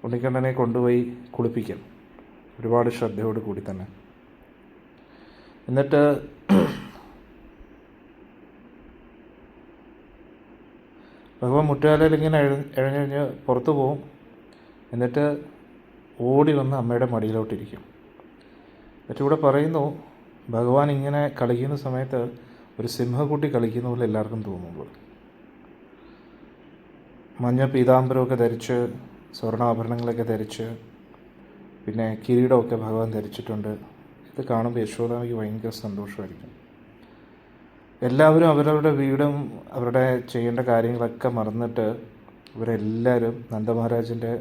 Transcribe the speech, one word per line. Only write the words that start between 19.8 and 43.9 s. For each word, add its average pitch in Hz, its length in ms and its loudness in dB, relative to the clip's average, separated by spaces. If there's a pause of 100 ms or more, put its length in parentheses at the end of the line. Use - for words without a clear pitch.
ഭഗവാൻ 127 420 4
ഇങ്ങനെ 143 260 -2 (180)
കളിക്കുന്ന 127 360 0 (100)
സമയത്ത് 131 340 -4 (580)
ഒരു 117 180 -6
സിംഹക്കുട്ടി 143 580 0
കളിക്കുന്ന 117 380 0
പോലെ 120 160 -2
എല്ലാവർക്കും 107 400 -2
തോന്നുള്ളൂ. 85 380 -12 (2500)
മഞ്ഞ 123 180 2 (120)
പീതാംബരമൊക്കെ 127 720 4
ധരിച്ച്, 120 340 -2 (600)
സ്വർണ്ണാഭരണങ്ങളൊക്കെ 117 960 -2
ധരിച്ച്, 110 340 -6 (1160)
പിന്നെ 110 240 -4 (160)
കിരീടമൊക്കെ 123 520 4 (100)
ഭഗവാൻ 110 320 -2
ധരിച്ചിട്ടുണ്ട്. 104 540 -8 (580)
ഇത് - 200 -10
കാണുമ്പോൾ 117 360 0
യശോദാമ്മയ്ക്ക് 120 540 -4
ഭയങ്കര 110 340 -6 (100)
സന്തോഷമായിരിക്കും. 101 640 -10 (1500)
എല്ലാവരും 156 500 6
അവരവരുടെ 151 380 4 (100)
വീടും 139 340 2 (420)
അവരുടെ 123 280 2 (280)
ചെയ്യേണ്ട 117 280 0 (100)
കാര്യങ്ങളൊക്കെ 117 580 0 (100)
മറന്നിട്ട് 110 460 -2 (720)
ഇവരെല്ലാവരും 113 800 0 (180)
നന്ദമഹാരാജൻ്റെ 117 880 -2